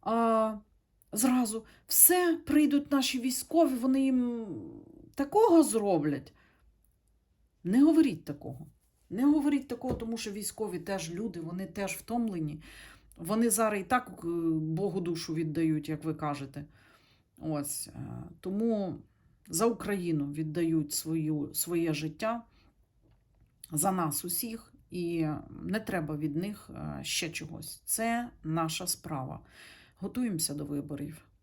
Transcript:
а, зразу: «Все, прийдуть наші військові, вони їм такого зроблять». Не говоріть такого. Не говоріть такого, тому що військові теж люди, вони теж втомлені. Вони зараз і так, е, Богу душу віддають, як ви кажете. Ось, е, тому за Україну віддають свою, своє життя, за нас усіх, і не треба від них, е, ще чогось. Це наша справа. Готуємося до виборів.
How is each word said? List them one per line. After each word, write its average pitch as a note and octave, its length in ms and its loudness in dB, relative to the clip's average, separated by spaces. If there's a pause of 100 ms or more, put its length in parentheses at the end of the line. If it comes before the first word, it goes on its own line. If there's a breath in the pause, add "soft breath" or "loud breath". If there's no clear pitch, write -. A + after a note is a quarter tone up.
а, A3+ 520 2 (580)
зразу: A3+ 540 2 (220 soft breath)
«Все, F4 580 6
прийдуть C#4+ 460 4
наші C4 280 2
військові, C4 560 2
вони C4 260 2
їм A#3+ 460 0 (680)
такого E4 480 8
зроблять». F3+ 720 2 (1300 soft breath)
Не A3 200 6
говоріть D4 420 6
такого. - 420 -10 (420)
Не A3 160 0
говоріть C#4+ 420 4
такого, B3 260 -4
тому A3+ 240 -4
що A3 140 -6
військові G3 480 -6
теж E3+ 340 -6
люди, F3 280 -6
вони F3 240 -6
теж G3 280 -6
втомлені. F3+ 680 -4 (560 loud breath)
Вони A3 320 2
зараз A3 320 2
і - 20 -6
так, B3 280 0 (120)
е, E3+ 40 -4 (240)
Богу D#3+ 500 0
душу E3 320 -4
віддають, D#3 560 0
як D3+ 140 -6
ви D#3 100 -2
кажете. C#3+ 520 -6 (720 soft breath)
Ось, D3+ 480 -6
е, B2+ 360 -12 (160)
тому G3+ 560 0 (540)
за F3+ 160 2
Україну F3 680 0
віддають D#3 600 0
свою, D#3 600 -2
своє E3 400 -2
життя, F#3 500 -4 (1300 soft breath)
за E3 200 2
нас E3+ 340 -2
усіх, A3+ 480 -8 (180)
і E3+ 360 -2 (340)
не F#3+ 180 -2
треба D#3+ 380 -4
від D3 180 -2
них, G3 340 -6
е, D3 340 -8
ще - 260 -4
чогось. D#3+ 560 -12
Це A#3 440 -2 (140)
наша D#3+ 440 -2
справа. D3 520 -6 (580 loud breath)
Готуємося G3 560 -2
до D3 120 -6
виборів. C#3+ 580 -8 (200)